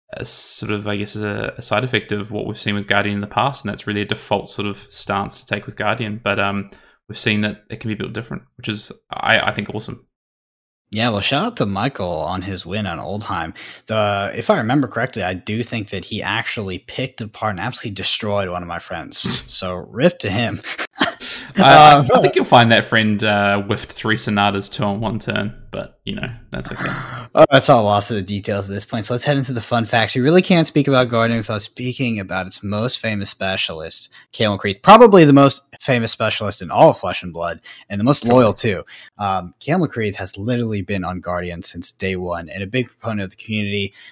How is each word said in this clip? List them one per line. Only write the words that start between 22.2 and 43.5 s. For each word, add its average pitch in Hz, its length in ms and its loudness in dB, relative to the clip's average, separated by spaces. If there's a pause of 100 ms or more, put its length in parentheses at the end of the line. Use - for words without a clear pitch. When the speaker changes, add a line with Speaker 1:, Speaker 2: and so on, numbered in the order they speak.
Speaker 1:
think 185 140 4
you'll 320 100 2
find 117 260 6
that 107 140 6
friend, 107 380 2
uh, 101 400 2
whiffed 104 280 -4
three 110 260 -2
Sonatas 101 500 0
two - 160 -6
on 101 160 -2
one 110 200 -4
turn, 107 520 -6
but, - 320 -10
you 101 120 -8
know, - 120 -8 (240)
that's - 200 -8
okay. - 180 -10
Speaker 2:
<gasps> 123 320 -10 (160)
Oh, 156 140 10
that's 135 180 6
all 120 140 6
lost 101 240 2
to 123 60 -2
the 101 80 -2
details 98 480 -4
at 98 40 -8
this 101 120 -4
point. 110 180 -6
So 123 100 -4
let's 123 120 -2
head 147 100 2
into 135 160 -2
the 117 100 -4
fun 117 220 0
facts. 113 320 0
We 127 60 0
really 165 200 4
can't 170 240 2
speak 143 220 0
about 127 220 4
Guardian 117 280 2
without 107 240 -4
speaking 123 560 -4
about 95 300 -6
its - 160 -8
most 107 360 -2
famous 104 300 -4
specialist, 92 800 -6 (220)
Kael 104 260 0
McCreath. 101 240 -4
Probably 196 440 10
the 143 80 10
most 139 300 8 (180)
famous 117 320 0
specialist 104 480 -4
in 82 100 -8
all 135 200 8
of - 60 0
Flesh - 260 -4
and 87 100 -12
Blood, 82 260 -6 (300)
and 101 100 -4
the 107 60 0
most 143 180 4
Speaker 1:
Totally. 117 200 6
Speaker 2:
loyal, 101 100 4
too. 95 300 -2 (340)
Um, 95 420 -4
Kael 165 260 0
McCreath 107 300 -4
has 95 220 -10
literally 110 440 -2
been 95 220 -4
on 90 160 -6
Guardian 87 420 -6
since - 300 -8
day 95 240 -4
one, 87 320 -6
and 98 160 -10
a 95 40 -8
big 120 200 -4
proponent 107 380 -8
of 92 60 -10
the - 120 -20
community. 101 500 -4 (180)